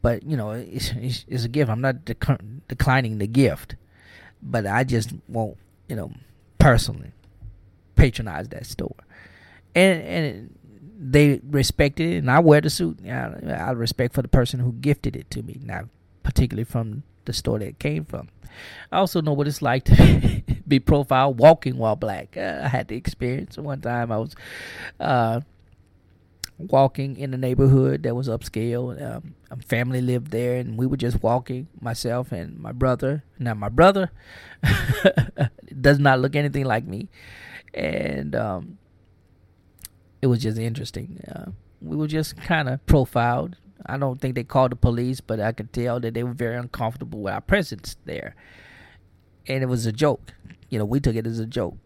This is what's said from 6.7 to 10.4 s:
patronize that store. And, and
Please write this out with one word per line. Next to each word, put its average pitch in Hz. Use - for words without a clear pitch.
patronize 110
that -
store. -
And, 180
and 135